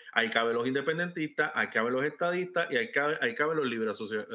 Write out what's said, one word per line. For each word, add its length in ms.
Ahí 180
caben 240
los 120
independentistas, 880
ahí 140
caben 240
los 100
estadistas 680
y 60
ahí 140
cabe, 300
ahí 140
caben 240
los 100
libre 220
asocia-, 440